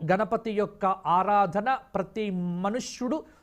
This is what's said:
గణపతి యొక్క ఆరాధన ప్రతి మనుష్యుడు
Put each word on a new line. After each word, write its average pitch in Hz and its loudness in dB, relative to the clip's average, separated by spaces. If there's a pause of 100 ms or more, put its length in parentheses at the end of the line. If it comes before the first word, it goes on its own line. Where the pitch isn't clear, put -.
(120)
గణపతి 220 0
యొక్క 202 -2
ఆరాధన 196 2 (160)
ప్రతి 196 -2 (320)
మనుష్యుడు 247 -2 (200)